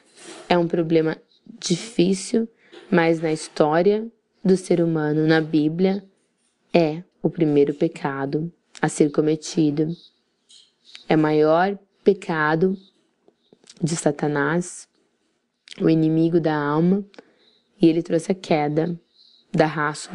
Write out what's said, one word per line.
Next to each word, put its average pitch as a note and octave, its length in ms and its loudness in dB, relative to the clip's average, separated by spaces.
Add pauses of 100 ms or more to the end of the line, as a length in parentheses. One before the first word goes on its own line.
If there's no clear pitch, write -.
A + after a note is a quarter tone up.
(480)
é F3+ 80 2
um E3+ 120 0
problema E3 480 0 (420)
difícil, F#3+ 880 -2 (420)
mas E3 300 2
na D#3+ 120 -2
história F3 720 0 (380)
do F#3 120 4
ser F3 260 -2
humano, D#3 440 0
na D#3+ 140 4
Bíblia, E3 640 0 (680)
é D#3+ 300 2 (200)
o D#3+ 80 -2
primeiro D3 440 2
pecado D3+ 800 -4 (280)
a D#3 80 0
ser D3+ 220 0
cometido. D#3 800 -2 (1200)
É E3 80 2
o - 20 4
maior D#3 600 2 (240)
pecado F3 720 0 (1080)
de E3 140 -2
Satanás, D3 920 -4 (920)
o E3 100 2
inimigo D#3+ 500 2
da D#3 160 -2
alma, E3 480 0 (760)
e E3 80 6
ele E3 140 2
trouxe E3 300 -2
a - 20 0
queda D#3+ 640 -2 (540)
da D#3+ 140 2
raça D3+ 480 -4